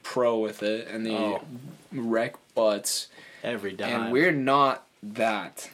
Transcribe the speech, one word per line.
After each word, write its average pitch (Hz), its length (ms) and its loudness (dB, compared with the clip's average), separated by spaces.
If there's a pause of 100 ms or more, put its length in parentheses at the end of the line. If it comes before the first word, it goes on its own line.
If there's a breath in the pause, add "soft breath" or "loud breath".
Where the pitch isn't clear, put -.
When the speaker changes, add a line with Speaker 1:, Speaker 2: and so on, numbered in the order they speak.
Speaker 1:
pro 120 360 2
with 107 220 -4
it, 107 280 -2
and 110 160 -6
they 110 100 -2
Speaker 2:
Oh. 104 240 0 (540)
Speaker 1:
wreck 117 420 0 (180)
butts. 107 540 2 (340 loud breath)
Speaker 2:
Every 104 340 -4
time. 117 260 -2
Speaker 1:
And 117 100 -2
we're 160 220 6
not 135 520 4 (180)
that. 104 720 -4